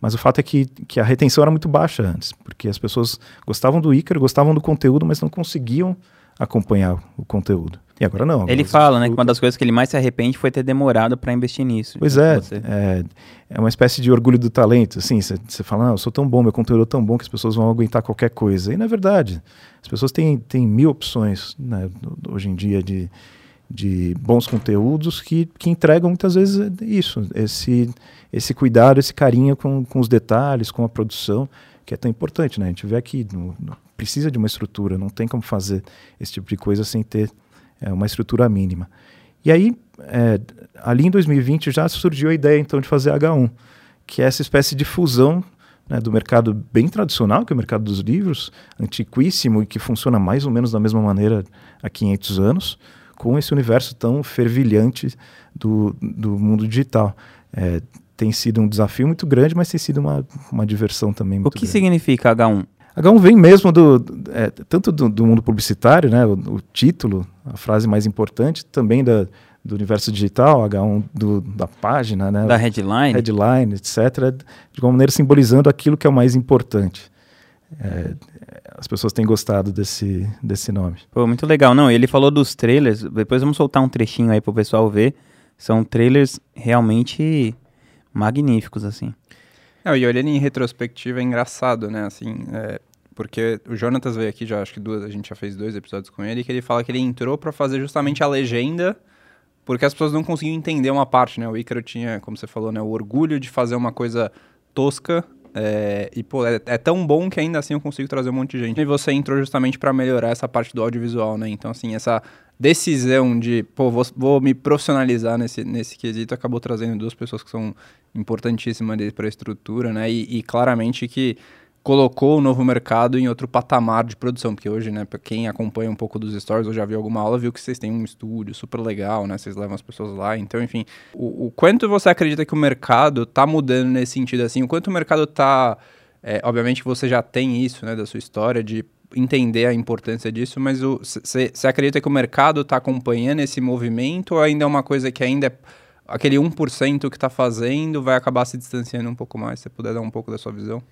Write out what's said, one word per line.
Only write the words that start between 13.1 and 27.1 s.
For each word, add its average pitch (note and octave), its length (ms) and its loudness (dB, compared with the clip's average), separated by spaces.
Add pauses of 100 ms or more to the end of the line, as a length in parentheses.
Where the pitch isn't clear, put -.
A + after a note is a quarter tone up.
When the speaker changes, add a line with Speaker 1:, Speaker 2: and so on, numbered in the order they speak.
Speaker 1:
é - 100 -8
uma A2 120 2
espécie B2 320 2
de B2 100 6
orgulho B2 260 6
do A#2 120 0
talento, A#2 480 4
assim, A2+ 220 0
você, F#2+ 160 -6 (120)
você - 140 -12
fala, A2 220 -2
"Não, B2 80 2
eu G2 60 0
sou A2+ 140 -6
tão C#3 160 0
bom, B2 140 4
meu A2+ 100 4
conteúdo A2+ 300 2
é A2+ 40 4
tão B2+ 160 -2
bom A2+ 140 0
que A#2 60 -4
as - 60 -18
pessoas A2+ 260 -4
vão A2+ 160 2
aguentar A2+ 320 0
qualquer A#2 280 -2
coisa." G2 420 -2
E D#3+ 40 -2
não A3 80 -2
é A3+ 40 -4
verdade. F#3 540 0 (400)
As - 60 -20
pessoas B2+ 240 -2
têm, D#3 240 2
têm B2 300 -2
mil B2 240 4
opções, G#2+ 680 -4
né, G#2+ 300 -6 (400)
hoje G2 220 -6
em F#2+ 40 -4
dia G2 280 -2
de, F#2 280 -6 (600)
de F#2 500 -2
bons A#2+ 260 2
conteúdos B2 760 -2
que, E3 260 -2 (100)
que E3+ 120 -2
entregam E3+ 400 4
muitas F3+ 240 0
vezes G3 360 2 (120)
isso, G3 520 -2